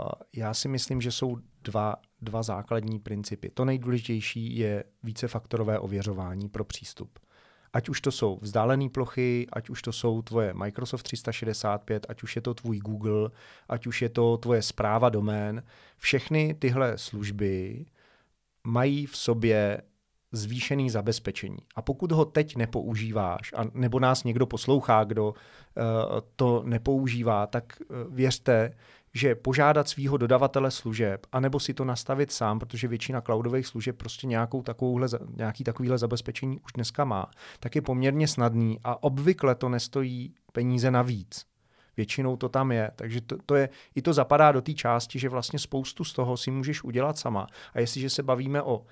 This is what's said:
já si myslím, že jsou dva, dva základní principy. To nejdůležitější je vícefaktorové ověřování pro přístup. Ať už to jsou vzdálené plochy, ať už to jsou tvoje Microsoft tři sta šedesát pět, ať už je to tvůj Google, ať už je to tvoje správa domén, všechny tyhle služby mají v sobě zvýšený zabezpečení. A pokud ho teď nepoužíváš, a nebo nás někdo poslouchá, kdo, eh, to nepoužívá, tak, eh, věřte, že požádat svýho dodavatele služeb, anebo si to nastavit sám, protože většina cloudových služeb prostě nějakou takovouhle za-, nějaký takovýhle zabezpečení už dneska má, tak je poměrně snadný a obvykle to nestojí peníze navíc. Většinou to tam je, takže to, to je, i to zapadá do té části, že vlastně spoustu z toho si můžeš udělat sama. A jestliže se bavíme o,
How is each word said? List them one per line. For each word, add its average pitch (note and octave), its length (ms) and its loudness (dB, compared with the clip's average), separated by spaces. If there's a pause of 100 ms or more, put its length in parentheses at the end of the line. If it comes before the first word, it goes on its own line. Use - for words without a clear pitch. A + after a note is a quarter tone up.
(360)
já A2+ 180 -4
si - 140 -2
myslím, C3 340 -2
že A#2+ 100 -2
jsou B2 260 -2 (260)
dva, G#2+ 320 -2 (260)
dva A2+ 220 -2
základní A2 560 -4
principy. G#2 540 -6
To C3 120 0
nejdůležitější A#2+ 920 -2
je G#2 260 0 (200)
vícefaktorové A2 760 -2
ověřování G2 680 -4
pro G#2 140 -4
přístup. - 560 -14 (540)
Ať A#2+ 160 0
už C3 120 -4
to C3+ 100 0
jsou G2 300 0
vzdálené A#2 480 2
plochy, B2 640 -2
ať A2+ 160 -8
už A#2+ 120 -10
to A#2+ 100 -6
jsou A2+ 300 0
tvoje A2+ 320 -2
Microsoft G#2 500 -6
tři - 140 -8
sta - 140 -6
šedesát G#2+ 520 -2
pět, G#2+ 260 -4
ať - 140 -14
už - 120 -8
je A#2 60 -4
to A#2+ 120 -4
tvůj A2+ 260 -4
Google, G#2+ 500 -2 (400)
ať A#2+ 180 -6
už A#2+ 140 -4
je A#2 80 2
to A#2 280 4
tvoje A#2 240 2
správa A2 480 2
domén, G#2+ 540 0 (340)
všechny D#3 640 2
tyhle B2+ 380 2
služby G2+ 880 -4 (800)
mají C#3 420 2
v - 120 -10
sobě G#2+ 640 2 (500)
zvýšený A#2+ 580 -2
zabezpečení. G#2 680 -4 (180)
A A#2 60 -8
pokud D#3+ 300 -2
ho D#3 140 4
teď D3+ 300 0
nepoužíváš, A2 1040 -2
a A2+ 60 -2 (100)
nebo B2+ 260 2
nás B2+ 240 4
někdo B2 220 2
poslouchá, A#2+ 580 4
kdo, G#2+ 300 0 (440)
eh, - 40 0 (540)
to A#2+ 300 4
nepoužívá, A#2 800 2
tak, A#2+ 160 -2 (180)
eh, - 40 -14 (240)
věřte, B2+ 640 4 (400)
že B2 220 2
požádat C#3+ 540 4
svýho C#3 280 0
dodavatele C3 540 4
služeb, A2 600 -2
anebo C3+ 280 2
si C3 140 -4
to C3+ 120 -2
nastavit C3+ 460 -2
sám, A2 280 0
protože A#2 280 -4
většina A#2+ 340 -4
cloudových A#2 460 0
služeb A#2+ 300 -6
prostě - 300 -10
nějakou A#2 340 0
takovouhle B2+ 460 0
za-, A#2 120 -4 (160)
nějaký A2+ 280 -4
takovýhle B2 340 0
zabezpečení A#2+ 640 -4
už - 160 -20
dneska B2 300 -2
má, G#2 260 -2 (280)
tak - 160 -6
je D3+ 60 2
poměrně C#3 460 2
snadný A2+ 560 2
a A#2+ 200 -4
obvykle C#3+ 520 4
to B2+ 140 -2
nestojí B2 640 -4 (180)
peníze B2 400 2
navíc. B2 540 0 (520)
Většinou B2+ 400 0
to B2+ 120 -4
tam C3+ 220 2
je, A2 240 0
takže A#2 260 -6
to, - 240 -8
to C#3+ 100 2
je, C#3 140 4 (260)
i C#3 60 -2
to E3 120 2
zapadá D3 380 8
do C3 100 2
té D3+ 120 -4
části, A#2+ 460 0
že B2+ 100 -2
vlastně B2+ 300 -4
spoustu - 440 -4
z - 100 -6
toho B2 240 0
si C3 140 -4
můžeš C3+ 320 -4
udělat B2+ 340 0
sama. G#2 300 -2 (260)
A - 60 0
jestliže C3 300 -2
se C#3 140 0
bavíme C3+ 380 0
o, A#2+ 300 -2